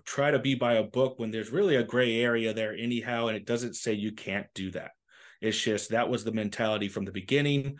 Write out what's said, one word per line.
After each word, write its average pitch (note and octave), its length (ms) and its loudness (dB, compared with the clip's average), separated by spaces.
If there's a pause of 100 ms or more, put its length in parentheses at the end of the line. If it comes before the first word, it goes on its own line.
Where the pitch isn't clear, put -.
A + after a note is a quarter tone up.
try C#3+ 260 2
to C#3 80 4
be C3 160 0
by A#2+ 200 2
a A2 80 4
book B2+ 360 0
when A2+ 120 -4
there's A2 200 -4
really E3+ 260 4
a A#2+ 60 4
gray A#2 380 2
area A#2 320 2
there G#2+ 220 -2
anyhow, A#2 540 -2
and A2 80 -2
it G#2 100 -8
doesn't A#2+ 300 -2
say - 160 -2
you G#2+ 200 -2
can't G2 420 -4
do F#2+ 180 -6
that. - 180 -8 (500)
It's G#2+ 200 0
just, G#2+ 300 -2
that A2+ 180 2
was A2+ 160 -2
the A2+ 80 -2
mentality G#2+ 560 0
from G2+ 160 -4
the F#2 80 -8
beginning. C#3 680 0